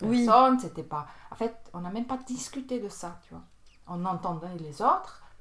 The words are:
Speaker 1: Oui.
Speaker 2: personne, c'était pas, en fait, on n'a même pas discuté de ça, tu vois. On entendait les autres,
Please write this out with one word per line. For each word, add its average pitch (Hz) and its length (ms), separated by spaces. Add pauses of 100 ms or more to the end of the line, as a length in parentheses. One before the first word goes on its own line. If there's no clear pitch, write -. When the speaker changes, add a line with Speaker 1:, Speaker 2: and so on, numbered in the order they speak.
Speaker 1:
Oui. 240 240
Speaker 2:
personne, 254 320
c'était 160 240
pas, 147 240 (240)
en - 60
fait, 226 180 (200)
on 170 80
n'a 180 80
même 233 160
pas 262 100
discuté 254 640
de 202 80
ça, 170 340
tu - 120
vois. 170 100 (420)
On 175 180
entendait 175 540
les 156 240
autres, 349 400 (180)